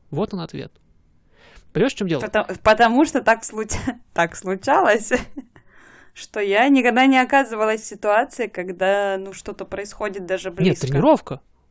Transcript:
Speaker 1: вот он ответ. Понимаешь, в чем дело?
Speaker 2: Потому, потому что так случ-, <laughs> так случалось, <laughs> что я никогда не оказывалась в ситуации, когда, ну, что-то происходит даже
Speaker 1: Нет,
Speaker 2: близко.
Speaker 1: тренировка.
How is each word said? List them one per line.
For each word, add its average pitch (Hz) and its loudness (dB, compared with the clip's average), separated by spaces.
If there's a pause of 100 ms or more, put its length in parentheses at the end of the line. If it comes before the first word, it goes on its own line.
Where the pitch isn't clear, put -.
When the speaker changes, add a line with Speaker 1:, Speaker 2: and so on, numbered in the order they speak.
(120)
Speaker 1:
вот 185 -6
он 185 -8
ответ. 143 -12 (1000)
Понимаешь, 240 2
в - -20
чем 196 -4
дело? 175 -2
Speaker 2:
Потому, 214 -2 (180)
потому 233 4
что - -2
так 226 2
случ-, 214 -6 (160)
<laughs> - -20
так 170 -2
случалось, 214 0 (520)
<laughs> - -20
что - -12
я 208 2
никогда 254 4
не 262 6
оказывалась 226 0
в - -14
ситуации, 214 -2
когда, 190 -2
ну, 196 -12
что-то 196 -12
происходит 202 -10
даже 190 -6
Speaker 1:
Нет, 175 -14
Speaker 2:
близко. 175 0
Speaker 1:
тренировка. 151 0 (300)